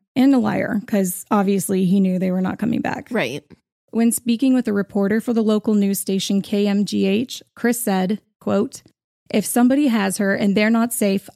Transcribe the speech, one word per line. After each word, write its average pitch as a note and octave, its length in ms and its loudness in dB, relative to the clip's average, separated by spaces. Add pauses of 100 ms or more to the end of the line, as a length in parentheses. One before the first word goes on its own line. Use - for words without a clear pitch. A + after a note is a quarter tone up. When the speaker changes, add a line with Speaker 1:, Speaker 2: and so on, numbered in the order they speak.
(160)
Speaker 1:
And C4+ 200 4
a - 20 4
liar, - 480 -2
'cause F#3+ 460 -4
obviously G3 540 0
he G3 140 2
knew F#3 200 0
they F#3 120 -2
were F#3 100 -2
not - 180 -4
coming - 220 -2
back. - 280 -6
Speaker 2:
Right. D3 340 -4 (460)
Speaker 1:
When A#3 220 2
speaking A#3+ 420 0
with B3 140 0
a G#3+ 60 -2
reporter G3+ 460 0
for A#3+ 140 -4
the A3 100 0
local G#3+ 300 0
news G3 260 2
station F#3+ 440 -2
K G#3 240 0
M G3+ 180 0
G G3+ 200 -2
H, G#3 360 -2 (140)
Chris A#3 260 -2
said, F#3+ 400 -2 (180)
quote, G#3 440 -2 (480)
"If G#3 140 0
somebody C4+ 420 2
has G3+ 300 0
her G3 180 0
and G3+ 200 0
they're G#3+ 140 2
not A#3 240 0
safe, G3 420 -2